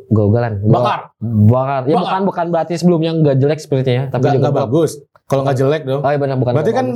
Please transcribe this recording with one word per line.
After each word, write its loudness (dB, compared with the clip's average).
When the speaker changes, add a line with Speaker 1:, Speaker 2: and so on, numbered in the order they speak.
Speaker 1:
Gol-golan. 0
Gua 2
Speaker 2:
Bakar. 0
Speaker 1:
Bakar. 2
Ya, 0
Speaker 2:
Bakar. 2
Speaker 1:
bukan, -2
bukan -2
berarti -2
sebelumnya 2
nggak 2
jelek 0
spiritnya, -2
tapi -4
Speaker 2:
Nggak, 2
Speaker 1:
Jurgen 2
Speaker 2:
nggak 0
Speaker 1:
Klopp. -2
Speaker 2:
bagus. 2
Kalau 0
nggak 0
jelek 0
dong. -4
Speaker 1:
Oh, 0
iya, 0
benar, -2
bukan 0
Speaker 2:
Berarti 0
Speaker 1:
nggak -2
Speaker 2:
kan, -4